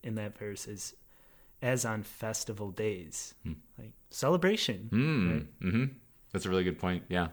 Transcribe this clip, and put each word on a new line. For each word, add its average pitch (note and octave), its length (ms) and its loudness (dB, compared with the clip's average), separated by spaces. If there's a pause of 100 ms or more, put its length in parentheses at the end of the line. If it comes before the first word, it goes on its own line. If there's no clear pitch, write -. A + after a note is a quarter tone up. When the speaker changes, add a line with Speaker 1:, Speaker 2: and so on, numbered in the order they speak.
Speaker 1:
in A2 120 -4
that G#2 220 -6
verse G#2 300 -8
is, G2+ 280 -10 (680)
"As B2 240 2
on A2 180 0
festival G#2+ 680 -6
days." F#2 640 -4 (100)
Speaker 2:
Hmm. E2 100 -4 (260)
Speaker 1:
Like, A2 140 -16 (160)
celebration, E3 800 2
Speaker 2:
Hmm. A#2 400 4
Speaker 1:
right? D2+ 300 -2
Speaker 2:
Mm-hmm. G2+ 240 2 (460)
That's F#2+ 140 -2
a F#2+ 40 0
really F#2 160 4
good F2 140 2
point. F2+ 300 0
Yeah. F2 240 2